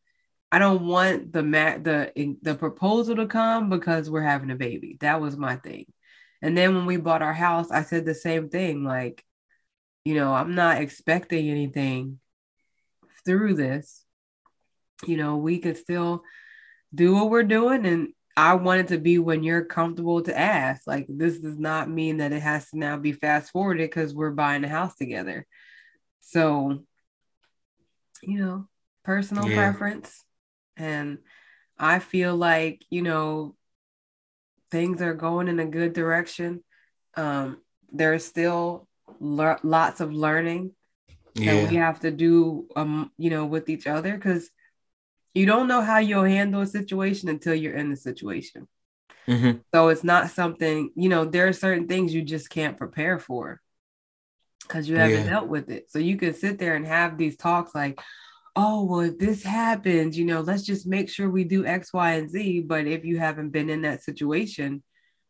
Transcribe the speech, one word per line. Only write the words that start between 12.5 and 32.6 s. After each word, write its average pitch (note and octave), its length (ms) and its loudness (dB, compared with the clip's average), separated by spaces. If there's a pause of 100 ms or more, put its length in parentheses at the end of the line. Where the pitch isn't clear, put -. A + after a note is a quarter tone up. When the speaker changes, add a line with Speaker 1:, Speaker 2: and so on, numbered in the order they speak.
Speaker 1:
through G3 300 2
this. C#3+ 500 -4 (1040)
You E3 100 0
know, D3+ 220 0
we E3 220 0
could E3+ 180 -2
still F3 440 -4 (720)
do F3 200 6
what G#3+ 160 2
we're A#3 140 4
doing. A3+ 420 4
And E3+ 220 0 (280)
I D#3+ 180 8
want F#3 260 4
it F3+ 80 0
to F3 100 0
be E3+ 200 4
when E3 260 2
you're E3+ 200 0
comfortable E3+ 580 -2
to E3+ 160 -4
ask. C#3+ 480 0
Like, C#3 220 -4
this E3 300 0
does D#3 200 -10
not D#3 320 -2
mean D#3+ 280 -2
that D3 140 -2
it D3 100 -4
has D3+ 280 -2
to D#3 80 -8
now D3 200 -4
be D3 140 -2
fast D3+ 400 -2
forwarded F3 380 0
'cause D#3 240 -4
we're D3+ 180 -2
buying C#3+ 320 0
a C#3+ 40 -4
house D#3+ 280 -4
together. A2 500 -8 (760)
So, D3 640 0 (1400)
you G3+ 160 -4
know, F#3+ 300 -4 (360)
personal G3+ 440 -2
Speaker 2:
Yeah. G#3+ 60 2
Speaker 1:
preference. G#3 720 -2 (520)
And D3 420 -6 (600)
I D#3+ 200 4
feel F3+ 380 0
like, E3 540 2